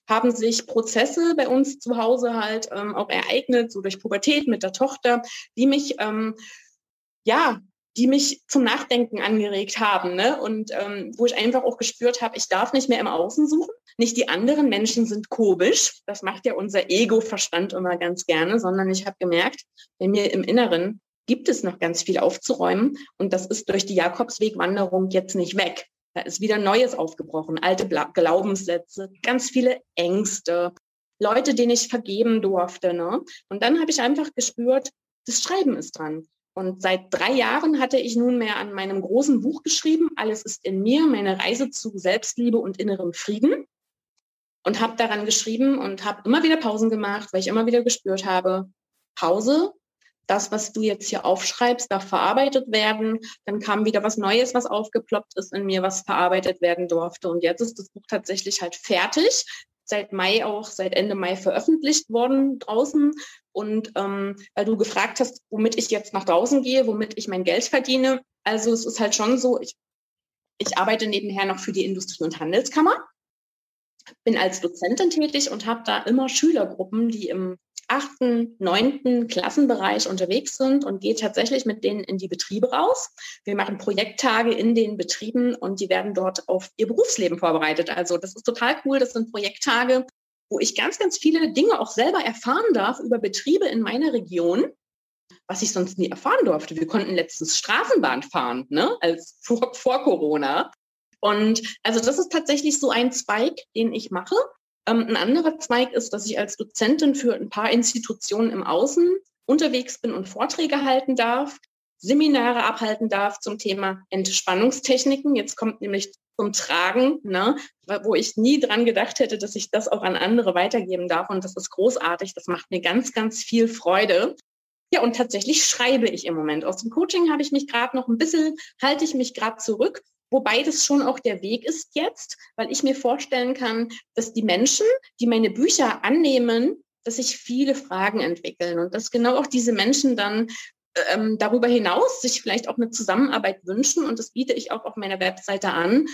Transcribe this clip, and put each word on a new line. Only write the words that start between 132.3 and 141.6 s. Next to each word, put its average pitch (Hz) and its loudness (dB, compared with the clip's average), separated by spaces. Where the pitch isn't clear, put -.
weil 226 -4
ich 277 -2
mir 269 2
vorstellen 254 0
kann, 233 -2
dass 226 -4
die 226 -2
Menschen, 220 2
die 240 2
meine 226 4
Bücher 240 2
annehmen, 254 2
dass 233 -6
sich - -4
viele 269 0
Fragen 202 -2
entwickeln 170 -4
und 180 -2
dass 220 -6
genau 240 2
auch 285 0
diese 240 0
Menschen 240 2
dann, 214 0
ähm, 220 0
darüber 226 2